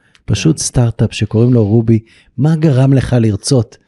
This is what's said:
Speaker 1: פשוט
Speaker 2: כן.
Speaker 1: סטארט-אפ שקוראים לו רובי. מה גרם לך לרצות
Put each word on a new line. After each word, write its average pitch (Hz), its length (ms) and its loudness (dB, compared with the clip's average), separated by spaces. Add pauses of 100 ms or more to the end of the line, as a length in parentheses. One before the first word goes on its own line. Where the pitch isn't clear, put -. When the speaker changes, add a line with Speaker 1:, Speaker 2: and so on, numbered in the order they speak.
(240)
Speaker 1:
פשוט 135 320 -2
Speaker 2:
כן. - 60 -10
Speaker 1:
סטארט-אפ 117 500 -2
שקוראים 117 420 0
לו 113 120 2
רובי. 113 320 0 (400)
מה 156 180 0
גרם 135 360 2
לך 131 280 0
לרצות 110 560 -2 (120)